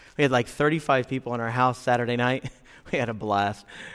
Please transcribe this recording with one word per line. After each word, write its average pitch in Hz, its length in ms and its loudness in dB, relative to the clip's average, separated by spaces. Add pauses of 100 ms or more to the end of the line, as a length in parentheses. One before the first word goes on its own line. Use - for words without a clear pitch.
(180)
we 151 40 2
had, 139 80 4
like, 123 180 2
thirty-five 147 600 0
people 123 260 -6
in 117 60 -4
our 113 100 -2
house 127 280 2
Saturday 120 380 0
night. 123 280 0 (120)
<laughs> - 40 -20 (320)
We 151 80 0
had 120 80 -2
a 117 60 -6
blast. 101 520 -2 (280)